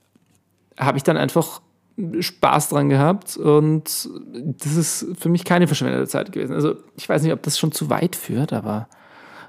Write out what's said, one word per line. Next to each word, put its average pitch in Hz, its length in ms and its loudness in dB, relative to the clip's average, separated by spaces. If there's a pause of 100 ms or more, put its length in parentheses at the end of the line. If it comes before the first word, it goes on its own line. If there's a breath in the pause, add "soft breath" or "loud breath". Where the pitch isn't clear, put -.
(760 loud breath)
habe 135 200 0
ich 143 60 -4
dann 165 120 4
einfach 151 460 0 (580)
Spaß 147 500 2
dran 143 200 2
gehabt 147 480 2
und 151 720 2 (240)
das 143 420 -6
ist - 320 -2 (100)
für - 120 -2
mich 175 160 2
keine 175 220 4
verschwendete 131 400 0
Zeit - 240 -4
gewesen. - 220 -6
Also 151 220 0 (200)
ich - 120 -16
weiß 147 160 2
nicht, 160 100 2
ob - 100 -6
das 151 140 -2
schon 156 140 -2
zu - 180 -6
weit - 260 0
führt, - 360 -4
aber 107 360 -4 (600 loud breath)